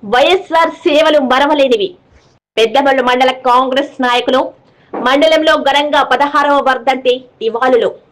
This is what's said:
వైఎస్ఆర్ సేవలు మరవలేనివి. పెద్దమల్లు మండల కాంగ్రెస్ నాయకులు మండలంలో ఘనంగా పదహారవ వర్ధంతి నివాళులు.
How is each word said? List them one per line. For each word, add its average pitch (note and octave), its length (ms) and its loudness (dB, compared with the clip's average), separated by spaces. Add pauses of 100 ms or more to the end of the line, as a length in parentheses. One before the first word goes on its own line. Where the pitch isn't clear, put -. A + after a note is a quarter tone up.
(120)
వైఎస్ఆర్ D#4+ 600 0 (120)
సేవలు D4+ 340 2 (140)
మరవలేనివి. C4+ 560 0 (680)
పెద్దమల్లు C4+ 500 0
మండల B3+ 220 0 (180)
కాంగ్రెస్ C4 460 0 (100)
నాయకులు B3 360 0 (520)
మండలంలో D#4 600 0 (140)
ఘనంగా C#4+ 340 0 (100)
పదహారవ C#4+ 460 0 (120)
వర్ధంతి B3+ 460 0 (280)
నివాళులు. A3+ 480 0 (220)